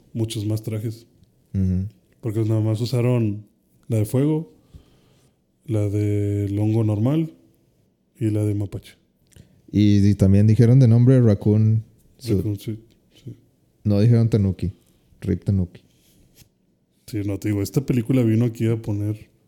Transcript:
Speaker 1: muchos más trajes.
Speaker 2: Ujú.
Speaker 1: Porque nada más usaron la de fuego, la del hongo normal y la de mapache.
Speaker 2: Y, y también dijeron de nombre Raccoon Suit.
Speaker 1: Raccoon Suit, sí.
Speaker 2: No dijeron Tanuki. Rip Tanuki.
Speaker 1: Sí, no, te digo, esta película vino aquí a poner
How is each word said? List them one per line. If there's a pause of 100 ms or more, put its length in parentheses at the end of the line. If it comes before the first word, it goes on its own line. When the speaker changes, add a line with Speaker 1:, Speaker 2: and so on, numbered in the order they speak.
(140)
Speaker 1:
muchos
más
trajes. (480)
Speaker 2:
Ujú. (340)
Speaker 1:
Porque
nada
más
usaron (400)
la
de
fuego, (1160)
la
del
hongo
normal (840)
y
la
de
mapache. (760)
Speaker 2:
Y,
y
también
dijeron
de
nombre
Raccoon (340)
Suit.
Speaker 1:
Raccoon
Suit, (440)
sí. (480)
Speaker 2:
No
dijeron
Tanuki. (480)
Rip
Tanuki. (1200)
Speaker 1:
Sí,
no,
te
digo,
esta
película
vino
aquí
a
poner (180)